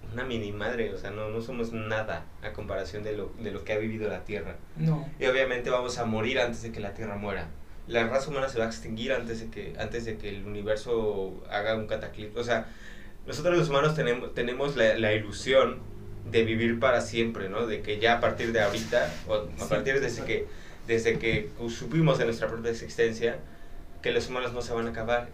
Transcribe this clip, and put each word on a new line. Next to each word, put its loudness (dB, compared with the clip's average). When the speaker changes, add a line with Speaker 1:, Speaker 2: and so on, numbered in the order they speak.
Speaker 1:
una -4
mini -4
madre, -2
o -6
sea, -6
no, -4
no -4
somos -4
nada -2
a -8
comparación -6
de -4
lo, -6
de -6
lo -6
que -2
ha 2
vivido -2
la -6
Tierra. -6
Speaker 2:
No. 2
Speaker 1:
Y 4
obviamente 2
vamos 0
a 0
morir 2
antes 0
de -8
que -8
la -8
Tierra -6
muera. -4
La 2
raza 0
humana 0
se -4
va 2
a -2
extinguir -4
antes -4
de -8
que, -10
antes -4
de -6
que -6
el -6
universo -2
haga 0
un -4
cataclismo. -6
O -2
sea, 0
nosotros 2
los 6
humanos 6
tenem-, 2
tenemos 0
la, 8
la 4
ilusión 4
de 6
vivir 2
para 6
siempre, 0
¿no? -2
De -2
que -2
ya 8
a 0
partir 2
de 6
ahorita, 2
o 2
a 2
Speaker 2:
Sí, -4
Speaker 1:
partir 2
desde 2
Speaker 2:
exacto. -4
Speaker 1:
que, 0
desde 4
que 0
supimos 4
de 4
nuestra 0
propia -2
existencia, 0
que 0
los 2
humanos -2
no -2
se -2
van 0
a -4
acabar 0